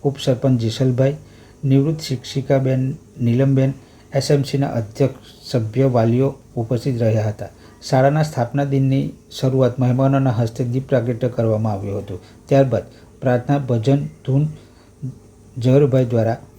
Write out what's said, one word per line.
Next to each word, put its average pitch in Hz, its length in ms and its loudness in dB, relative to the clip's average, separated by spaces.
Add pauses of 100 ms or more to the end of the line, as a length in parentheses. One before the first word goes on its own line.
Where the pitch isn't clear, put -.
ઉપસરપંચ 135 560 0
જેસલભાઈ, 127 560 0 (480)
નિવૃત્ત 143 360 2
શિક્ષિકાબેન 131 960 -2 (240)
નીલમબેન, 135 520 2 (400)
એસ 139 180 0
એમ 143 120 4
સીના 139 240 -2
અધ્યક્ષ, - 840 -4
સભ્ય, 123 420 0
વાલીઓ 120 360 2 (260)
ઉપસ્થિત 120 460 -2
રહ્યા 110 280 0
હતા. 98 180 -10 (420)
શાળાના 143 340 2
સ્થાપના 139 480 -2
દિનની 135 420 0 (180)
શરૂઆત 131 480 0
મહેમાનોના 135 520 2
હસ્તે 120 420 -2
દીપ 131 140 -4
પ્રાગટ્ય 120 420 -2
કરવામાં 110 440 0
આવ્યું 98 300 -6
હતું. 92 160 -12 (260)
ત્યારબાદ 135 400 2 (340)
પ્રાર્થના, 127 400 0
ભજન, 131 460 0 (200)
ધૂન 139 220 0 (1120)
ઝવેરભાઈ 131 460 4
દ્વારા 113 320 0 (220)